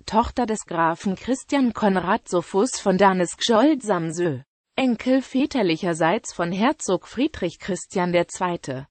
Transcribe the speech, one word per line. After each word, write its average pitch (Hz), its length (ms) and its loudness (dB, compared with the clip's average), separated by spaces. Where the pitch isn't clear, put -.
Tochter 233 400 0
des 214 180 -4
Grafen 170 520 -2
Christian 262 560 -2
Konrad 196 560 0
Sophus 190 500 0
von 185 180 2
Danisk-Skjold-Samsø, 185 1500 2
Enkel 254 460 2
väterlicherseits 175 1080 0
von 175 200 -4
Herzog 202 560 0
Friedrich 208 500 -4
Christian 180 540 -4
der 175 160 2
Zweite 156 640 -6